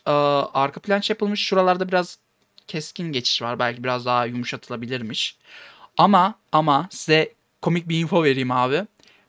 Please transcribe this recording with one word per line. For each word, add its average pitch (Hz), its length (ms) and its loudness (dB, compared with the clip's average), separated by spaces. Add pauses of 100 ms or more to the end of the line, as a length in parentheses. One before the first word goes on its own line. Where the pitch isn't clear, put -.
E, 156 40 0
arka 143 680 0
plan 202 200 -2
şey 214 140 -4
yapılmış. 208 260 -4
Şuralarda 185 480 2
biraz 180 300 -2 (500)
keskin 165 440 -8
geçiş 120 300 -2
var. 117 160 -4
Belki 123 260 -2
biraz 123 220 -4
daha 123 200 2
yumuşatılabilirmiş. 120 1120 -8 (600)
Ama, 190 360 6 (180)
ama 156 380 2
size 156 440 0 (280)
komik 170 260 -2
bir 165 120 0
info 165 240 2
vereyim 131 260 2
abi. 127 340 0 (440)